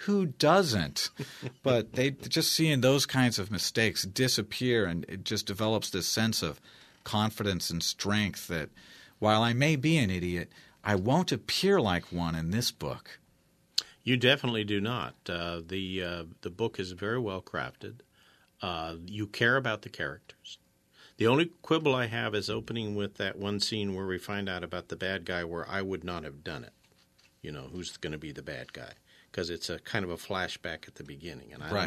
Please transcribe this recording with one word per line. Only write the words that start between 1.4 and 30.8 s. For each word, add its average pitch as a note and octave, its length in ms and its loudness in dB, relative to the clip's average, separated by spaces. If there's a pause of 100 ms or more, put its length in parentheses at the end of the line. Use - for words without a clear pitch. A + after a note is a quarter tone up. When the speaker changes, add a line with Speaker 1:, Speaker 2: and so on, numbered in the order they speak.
Speaker 1:
But A#2+ 320 4
they, C3 160 2
just C#3 420 0
seeing D#3 300 4
those C3+ 240 6
kinds B2 320 4
of G2 120 -4
mistakes G#2+ 520 2
disappear, A#2+ 840 2
and E2+ 240 -2
it F#2 160 -10
just - 220 -2
develops G#2+ 420 0
this F2 200 -2
sense A2+ 340 2
of D#2 180 -4 (440)
confidence G#2 680 0
and E2+ 120 -2
strength - 680 0
that D#2+ 200 -2 (500)
while G#2+ 240 6
I A#2 120 4
may D3 220 4
be D3+ 200 4
an A#2 140 4
idiot, F2 420 -2 (320)
I G#2 100 4
won't B2+ 380 4
appear F#3 480 2
like F2+ 320 2
one E2+ 220 0
in E2 160 -2
this A#2 200 0
book. - 480 -10 (840)
Speaker 2:
You B2 120 4
definitely B2 480 4
do G#2 160 0
not. G#2 340 -2 (140)
Uh, E2+ 380 -4
the, F#2 360 -4
uh, F2 220 -6 (180)
the G2+ 80 -6
book A2 280 -4
is F#2 140 -4
very G2+ 260 -2
well G2 240 -4
crafted. F2+ 540 -8 (640)
Uh, E2+ 320 -4 (100)
you G#2 220 -6
care A#2+ 300 4
about A#2+ 260 0
the - 80 -14
characters. - 680 -10 (600)
The G#2+ 80 4
only D3+ 240 6 (120)
quibble D#3 340 4
I B2 100 0
have A2+ 280 -2
is G2 140 -2
opening A2 460 -4
with G2+ 220 -4
that G2 200 -4
one G2+ 240 -2
scene G2+ 340 -2
where F#2+ 120 -4
we F#2 120 -2
find G2+ 300 -4
out F2+ 160 -4
about F2 240 -8
the E2+ 80 -8
bad F#2 300 -4
guy F2+ 180 -2
where E2 240 -6
I G2 140 -4
would F#2+ 220 -4
not F2 180 -6
have D2 220 -12
done D2 200 -8
it. - 80 -20 (720)
You D#2 100 -10
know, C2+ 200 -12
who's F2+ 260 -10
gonna D#2 200 -6
be D2+ 140 -10
the C#2 80 -12
bad C#2 320 -12
guy. - 200 -14 (400)
'Cause F2 180 -4
it's E2 180 -6
a E2+ 120 -6
kind G#2 240 -2
of F2 60 -4
a E2+ 60 -4
flashback F2 720 -6